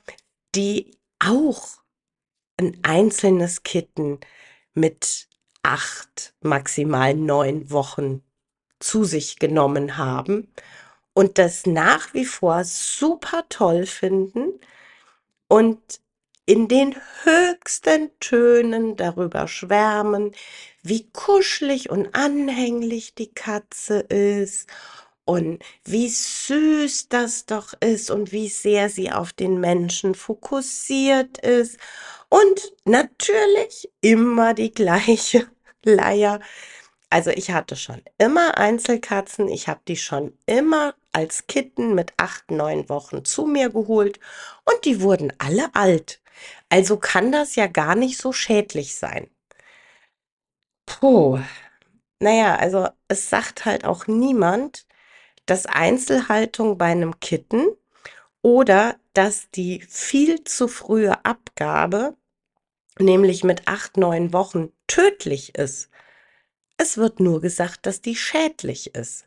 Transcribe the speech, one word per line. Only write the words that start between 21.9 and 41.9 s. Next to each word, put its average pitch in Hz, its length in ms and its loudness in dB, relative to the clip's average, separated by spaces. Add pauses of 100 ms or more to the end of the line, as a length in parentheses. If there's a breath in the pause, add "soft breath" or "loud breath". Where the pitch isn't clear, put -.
anhänglich 247 1000 -2
die 220 180 -12
Katze - 640 -6
ist 202 720 -2 (560 loud breath)
und 170 360 -2 (220 loud breath)
wie 233 240 -2
süß 294 1000 -2
das 240 360 -4
doch 214 360 -8
ist 220 280 0
und 202 220 -4
wie 214 160 -6
sehr 208 420 0
sie 190 220 -6
auf - 220 -4
den 185 260 -2
Menschen 175 560 0
fokussiert 269 1200 -2
ist. 240 380 0 (520 loud breath)
Und 392 420 4 (140)
natürlich - 1120 0
immer 226 540 4
die 220 180 -2
gleiche 220 760 2 (180)
<laughs> - 180 -20
Leier. 208 560 4 (720 loud breath)
Also 170 220 2
ich 190 200 -4
hatte 165 240 -4
schon - 260 -14 (160)
immer 311 400 4
Einzelkatzen, 214 880 -2
ich - 220 -6
hab - 160 -8
die 170 100 -6
schon 143 500 -6
immer 294 480 0 (200)
als - 340 -4
Kitten 240 480 -2